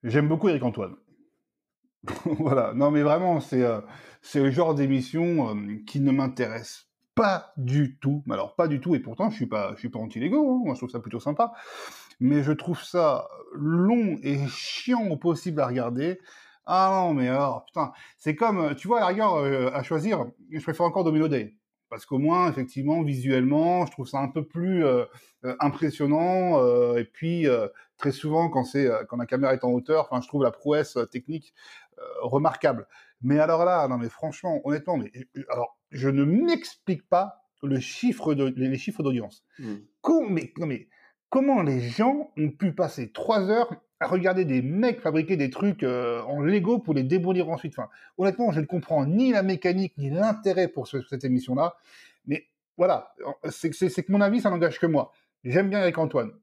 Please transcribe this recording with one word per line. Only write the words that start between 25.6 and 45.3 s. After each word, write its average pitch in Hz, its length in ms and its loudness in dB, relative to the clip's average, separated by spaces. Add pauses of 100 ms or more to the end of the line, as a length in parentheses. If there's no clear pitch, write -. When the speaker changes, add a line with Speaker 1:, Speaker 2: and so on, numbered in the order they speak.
Speaker 1:
euh, 123 400 6
et 120 60 0
puis, 165 440 -2
euh, 117 200 2 (320)
très 143 120 0
souvent, 160 380 0
quand 135 140 0
c'est, 135 240 0
euh, 110 200 0
quand 120 100 -8
la 120 100 -6
caméra 131 260 2
est 127 100 -2
en 123 60 2
hauteur, 135 400 2
enfin, 127 100 -2
je 123 80 -10
trouve 143 140 -2
la 123 80 4
prouesse, 147 480 -2
euh, 117 80 0
technique, 143 480 -10 (460)
euh, - 20 -14 (220)
remarquable. 135 640 0 (340)
Mais 131 160 2
alors 160 260 4
là, 175 240 2
non, 127 120 -2
mais 117 100 -6
franchement, 160 540 -6
honnêtement, 151 340 -2
mais, 107 140 -6 (260)
euh, 139 120 -12
alors, - 280 -6 (140)
je 139 180 -2
ne 139 140 4
m'explique 196 840 0
pas 190 360 0 (180)
le 135 180 -2
chiffre 165 540 -2
de, 135 240 0
les, 131 120 -2
les 131 100 -2
chiffres - 240 -8
d'audience. 123 400 -4 (160)
Speaker 2:
Hmm. 113 160 -10 (260)
Speaker 1:
Com-, 285 300 2
mais, 156 260 -4
non, 170 80 -4
mais 131 220 -8 (420)
comment 269 320 2
les 139 180 0
gens 226 580 0
ont 151 120 0
pu 175 240 -4
passer 143 380 -4
trois 208 400 0
heures 233 200 2 (280)
à - 80 -2
regarder 185 360 2
des 131 180 0
mecs 190 380 0
fabriquer 160 380 0